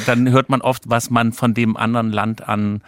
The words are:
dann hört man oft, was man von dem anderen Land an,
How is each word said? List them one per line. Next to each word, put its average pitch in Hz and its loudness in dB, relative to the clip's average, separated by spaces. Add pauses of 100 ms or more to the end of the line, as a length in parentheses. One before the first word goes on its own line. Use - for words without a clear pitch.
dann 123 2
hört 131 4
man 131 2
oft, 127 -2
was 117 0
man 117 2
von 117 0
dem 113 0
anderen 113 -2
Land 107 -4
an, 104 -2